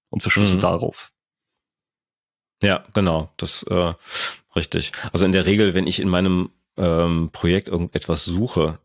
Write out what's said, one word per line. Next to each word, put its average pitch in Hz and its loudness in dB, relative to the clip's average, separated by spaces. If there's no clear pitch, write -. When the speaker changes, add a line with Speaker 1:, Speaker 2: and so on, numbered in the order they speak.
Speaker 1:
und - -6
verschlüsselt 98 2
Speaker 2:
Mhm. 98 -2
Speaker 1:
darauf. - -2
Speaker 2:
Ja, 98 2
genau, 82 0
das, - -4
äh, 87 0
richtig. - -2
Also 95 2
in 95 2
der 92 2
Regel, 101 4
wenn 92 0
ich 92 -2
in 95 0
meinem, 92 2
ähm, 85 0
Projekt 90 0
irgendetwas 85 -4
suche, 87 -2